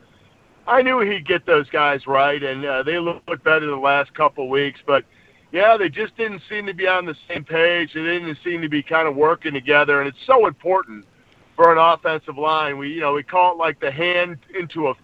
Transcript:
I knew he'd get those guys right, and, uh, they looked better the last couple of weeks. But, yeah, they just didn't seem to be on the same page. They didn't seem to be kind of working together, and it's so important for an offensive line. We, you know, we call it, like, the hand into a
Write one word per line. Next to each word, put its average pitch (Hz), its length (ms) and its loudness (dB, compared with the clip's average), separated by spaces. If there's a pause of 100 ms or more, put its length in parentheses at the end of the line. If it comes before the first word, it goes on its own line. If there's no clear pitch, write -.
(640)
I 254 160 4
knew 254 200 2
he'd 196 260 -4
get 175 180 0
those 151 240 2
guys 143 380 0
right, 139 340 2
and, 135 220 -6
uh, 135 180 -2
they 156 160 -2
looked 170 460 -6
better 156 220 2
the 147 100 -6
last 139 380 0
couple 147 320 0
of 127 40 -8
weeks. 139 360 -2
But, 139 180 2 (480)
yeah, 208 240 4
they 196 140 -2
just 202 260 -8
didn't 214 340 -8
seem 208 180 -8
to 196 60 -8
be 185 140 -4
on 185 180 0
the 156 120 -10 (100)
same 147 160 -10
page. 165 500 0
They 156 80 -8
didn't 170 440 -6
seem 170 160 -6
to 156 80 -6
be 147 120 -2
kind 160 280 0
of 139 80 -4
working 156 360 0
together, 143 460 2
and 139 80 -2
it's - 180 -14
so 247 220 4
important 156 580 -4 (520)
for 170 160 8
an 165 40 2
offensive 160 600 0
line. 151 400 -2
We, 143 160 -10
you 165 80 -8
know, 143 100 0
we 147 120 -2
call 180 280 2
it, 170 60 -4
like, 160 240 -4
the 143 100 -4
hand 175 460 -2 (200)
into 165 300 -4
a 127 160 -2